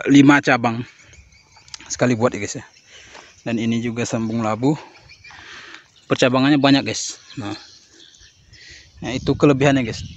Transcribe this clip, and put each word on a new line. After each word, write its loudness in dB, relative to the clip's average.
lima 8
cabang 0
sekali 0
buat 0
ya, -6
guys, -8
ya. -18
Dan -4
ini 0
juga -4
sambung -4
labu. 0
Percabangannya 2
banyak, 2
guys. -10
Nah. -8
Nah, -6
itu -2
kelebihannya, 2
guys. -8